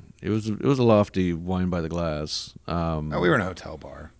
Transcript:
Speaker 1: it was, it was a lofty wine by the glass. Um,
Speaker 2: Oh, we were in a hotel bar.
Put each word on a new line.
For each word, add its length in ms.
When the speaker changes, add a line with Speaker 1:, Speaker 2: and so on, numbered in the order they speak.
Speaker 1:
it 80
was, 180
it 140
was 160
a 60
lofty 500
wine 340
by 140
the 60
glass. 680
Um, 460
Speaker 2:
Oh, 80
we 80
were 60
in 80
a 20
hotel 320
bar. 440